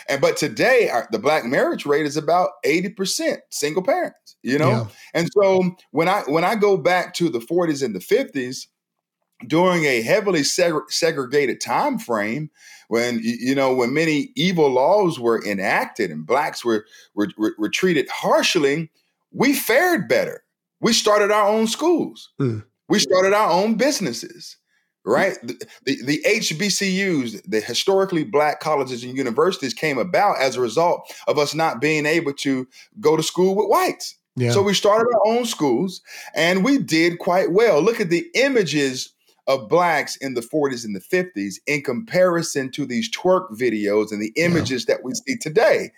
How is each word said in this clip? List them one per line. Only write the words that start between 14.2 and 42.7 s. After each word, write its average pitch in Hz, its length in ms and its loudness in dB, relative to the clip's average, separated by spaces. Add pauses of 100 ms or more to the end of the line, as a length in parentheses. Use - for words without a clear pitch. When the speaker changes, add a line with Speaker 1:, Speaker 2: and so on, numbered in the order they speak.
Speaker 1:
evil 160 320 2
laws 151 500 2
were 117 260 0
enacted 104 680 -2
and 78 140 -10
blacks 139 380 -2
were, 113 220 0 (280)
were, 104 140 -2 (100)
were, 107 200 0
were 107 120 -2
treated 175 380 0
harshly, 165 840 0 (440)
we 269 200 2
fared 302 540 2
better. 98 380 0 (340)
We 226 140 0
started 208 380 4
our 214 140 4
own 220 220 2
schools. - 720 -2
Speaker 2:
Hmm. 117 200 -2 (280)
Speaker 1:
We 214 120 2
started 190 340 2
our 208 180 4
own 202 240 2
businesses, 208 800 -4 (480)
right? 156 400 0
The, 120 240 -12 (180)
the, 135 180 -4
the 143 220 -2
H 185 320 0
B 202 120 0
C 196 180 -2
Us, 165 540 -2
the 107 180 -2
historically 190 640 0
black 143 360 0
colleges 131 440 -4
and 127 140 -10
universities 139 560 0
came 147 240 -4
about 147 420 0
as 131 160 0
a 123 60 -2
result 151 520 -2 (140)
of 139 100 0
us 143 160 0
not 147 280 -2
being 151 240 0
able 147 280 0
to 131 340 -4 (320)
go 156 180 2
to 156 60 0
school 185 320 0
with 208 120 0
whites. 359 480 0 (200)
Speaker 2:
Yeah. 120 160 0
Speaker 1:
So 202 100 4
we 196 120 2
started 214 400 2
our 208 120 2
own 233 200 0
schools 160 560 -2 (340)
and 180 280 2
we 277 140 2
did 165 420 0
quite 180 320 0
well. 190 300 4
Look 226 180 2
at 196 100 -2
the 170 260 0
images 151 760 0 (360)
of 117 220 0
blacks 160 480 2
in 131 160 -6
the 120 80 -4
forties 131 440 -2
and 104 100 -6
the 92 40 -8
fifties 104 680 -4
in 147 140 -2
comparison 143 920 0